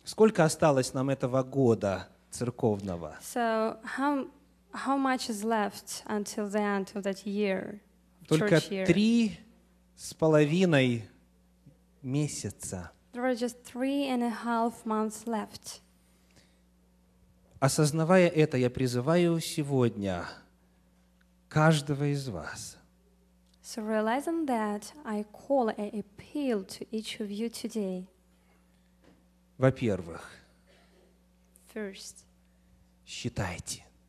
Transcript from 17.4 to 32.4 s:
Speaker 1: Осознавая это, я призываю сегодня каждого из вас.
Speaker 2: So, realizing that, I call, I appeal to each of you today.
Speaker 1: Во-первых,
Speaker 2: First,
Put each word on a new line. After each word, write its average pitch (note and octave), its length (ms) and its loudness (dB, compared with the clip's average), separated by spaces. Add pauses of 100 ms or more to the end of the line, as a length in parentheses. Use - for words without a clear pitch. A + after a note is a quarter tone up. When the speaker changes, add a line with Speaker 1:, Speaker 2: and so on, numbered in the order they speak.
Speaker 1:
Осознавая D#3+ 680 4
это, D3+ 300 2
я B2 100 4
призываю C#3 720 2
сегодня A2+ 880 0 (1200)
каждого D3 640 2
из C3+ 160 -6
вас. - 480 -10 (840)
Speaker 2:
So, - 200 -12
realizing A#3 640 0
that, G#3+ 460 -2 (140)
I G#3 260 -4
call, B3+ 460 0
I G#3 120 -6 (140)
appeal B3 640 -4
to - 240 -14
each A3 300 -8
of G#3 100 -6
you G#3+ 180 -4
today. G3 560 -6 (1500)
Speaker 1:
Во-первых, G2+ 720 0 (1400)
Speaker 2:
First, G3 520 -12 (840)